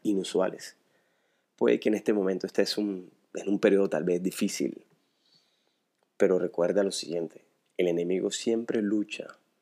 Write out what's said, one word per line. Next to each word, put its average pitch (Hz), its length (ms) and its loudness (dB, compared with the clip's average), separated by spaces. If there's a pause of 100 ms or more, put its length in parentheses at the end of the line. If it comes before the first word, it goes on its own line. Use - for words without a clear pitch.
inusuales. - 760 -2 (800)
Puede 120 220 4
que - 120 0
en 107 40 2
este 104 200 0
momento 95 320 0
estés - 320 0
un, 95 340 -4 (220)
en - 140 -6
un 98 120 0
periodo 98 300 4
tal 80 140 -2
vez 90 180 0
difícil, - 640 -4 (1300)
pero 92 220 4
recuerda 87 440 0
lo 98 80 0
siguiente, 82 540 -8 (320)
el 90 120 2
enemigo 87 420 0
siempre 117 500 -2
lucha 104 580 -4 (240)